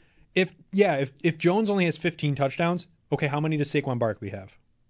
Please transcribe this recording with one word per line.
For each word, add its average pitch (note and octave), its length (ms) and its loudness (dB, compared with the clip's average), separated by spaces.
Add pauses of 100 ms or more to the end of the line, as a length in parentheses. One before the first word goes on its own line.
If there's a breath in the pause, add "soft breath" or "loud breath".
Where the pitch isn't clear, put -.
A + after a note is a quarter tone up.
(360 soft breath)
if, F3+ 200 0 (160)
yeah, F#3+ 240 4
if, C#3 160 -2 (100)
if E3 160 0
Jones G3+ 320 2
only G3 140 2
has E3 140 0
fifteen D#3 360 -2
touchdowns, E3+ 540 0 (240)
okay, D3+ 160 0
how D3 140 -2
many D#3 160 0
does D3 120 0
Saquon C3+ 300 -2
Barkley G#2+ 300 -4
have? G2 280 -14 (320)